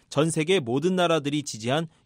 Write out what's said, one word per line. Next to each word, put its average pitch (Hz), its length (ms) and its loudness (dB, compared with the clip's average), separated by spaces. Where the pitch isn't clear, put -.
전 156 220 2
세계 165 280 2
모든 143 360 0
나라들이 156 480 0
지지한 131 440 -4